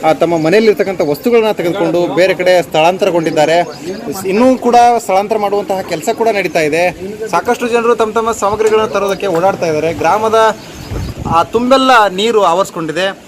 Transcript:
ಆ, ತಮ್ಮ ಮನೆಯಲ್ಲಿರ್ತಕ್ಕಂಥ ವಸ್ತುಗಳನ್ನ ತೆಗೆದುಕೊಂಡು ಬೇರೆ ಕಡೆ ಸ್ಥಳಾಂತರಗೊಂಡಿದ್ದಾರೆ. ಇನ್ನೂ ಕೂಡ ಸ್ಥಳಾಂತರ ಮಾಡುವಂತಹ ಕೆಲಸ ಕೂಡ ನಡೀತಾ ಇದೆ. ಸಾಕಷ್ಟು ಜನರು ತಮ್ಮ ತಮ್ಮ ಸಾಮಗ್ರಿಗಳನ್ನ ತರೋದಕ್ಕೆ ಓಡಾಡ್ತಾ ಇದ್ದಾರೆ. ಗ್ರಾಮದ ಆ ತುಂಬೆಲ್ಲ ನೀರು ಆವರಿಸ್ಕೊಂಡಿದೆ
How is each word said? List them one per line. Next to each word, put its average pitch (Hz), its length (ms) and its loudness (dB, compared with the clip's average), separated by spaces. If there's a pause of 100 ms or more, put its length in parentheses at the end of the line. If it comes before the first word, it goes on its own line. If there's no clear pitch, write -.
ಆ, 156 60 2
ತಮ್ಮ 165 260 0
ಮನೆಯಲ್ಲಿರ್ತಕ್ಕಂಥ 190 600 2
ವಸ್ತುಗಳನ್ನ 214 520 0
ತೆಗೆದುಕೊಂಡು 170 600 -2
ಬೇರೆ 185 200 2
ಕಡೆ 180 280 2
ಸ್ಥಳಾಂತರಗೊಂಡಿದ್ದಾರೆ. 165 960 2 (680)
ಇನ್ನೂ 233 320 2
ಕೂಡ 233 180 2 (220)
ಸ್ಥಳಾಂತರ 202 400 0
ಮಾಡುವಂತಹ 202 420 -2
ಕೆಲಸ 170 280 -6 (100)
ಕೂಡ 220 100 2
ನಡೀತಾ 180 320 0
ಇದೆ. 160 300 0 (400)
ಸಾಕಷ್ಟು 233 380 -2
ಜನರು 233 280 2
ತಮ್ಮ 220 160 0
ತಮ್ಮ 226 200 -2
ಸಾಮಗ್ರಿಗಳನ್ನ 214 560 0
ತರೋದಕ್ಕೆ 196 380 -4
ಓಡಾಡ್ತಾ 185 400 0
ಇದ್ದಾರೆ. 156 260 -2
ಗ್ರಾಮದ 214 640 2 (720)
ಆ 165 140 2
ತುಂಬೆಲ್ಲ 247 680 2
ನೀರು 208 360 0
ಆವರಿಸ್ಕೊಂಡಿದೆ 175 840 -2